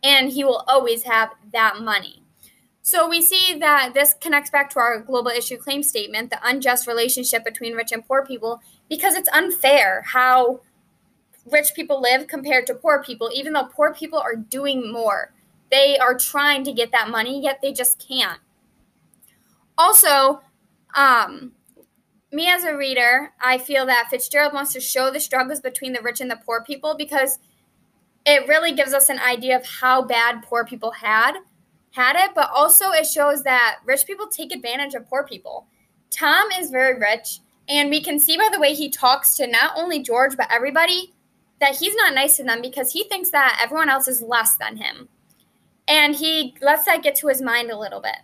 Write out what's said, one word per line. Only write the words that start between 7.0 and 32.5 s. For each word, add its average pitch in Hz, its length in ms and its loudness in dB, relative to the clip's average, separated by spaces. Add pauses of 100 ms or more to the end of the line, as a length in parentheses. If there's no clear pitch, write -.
between 233 300 -10
rich 226 180 -6
and 226 120 -8
poor 269 220 0
people, 233 340 -8 (280)
because 330 260 0
it's 370 140 -2
unfair 277 760 2
how 254 580 2 (880)
rich 294 260 2
people 285 260 -4
live 262 260 2
compared 262 400 -2
to 254 80 -4
poor 285 260 2
people, - 320 -8
even 277 200 -6
though 277 140 -2
poor 302 280 0
people 320 240 -6
are 240 160 -4
doing 254 580 -6
more. 226 400 -2 (380)
They 277 280 4
are 254 200 2
trying 285 460 0
to 262 80 -6
get 233 180 -2
that 226 180 0
money, 240 320 -4
yet 269 220 -4
they 277 100 -2
just - 320 -2
can't. 214 360 -4 (1400)
Also, 285 640 4 (560)
um, 254 560 2 (800)
me 320 160 -2
as 359 160 2
a 311 120 -4
reader, 262 640 0
I 254 180 2
feel 262 280 -2
that 240 240 2
Fitzgerald 285 420 0
wants 285 200 -4
to 262 80 -8
show 262 320 -2
the 294 80 -4
struggles 262 400 -2
between 254 320 -10
the 240 100 -8
rich 240 180 -6
and 254 100 -8
the 226 140 -10
poor 226 200 -4
people 302 320 -6
because 277 420 -2 (840)
it 277 240 4
really 320 240 2
gives 277 220 0
us 277 140 4
an 277 100 -2
idea 247 380 0
of 254 100 -2
how 254 360 0
bad 233 400 0
poor 233 220 -4
people 226 260 -8
had, 226 440 0 (560)
had 262 260 2
it, 381 180 2
but 302 200 2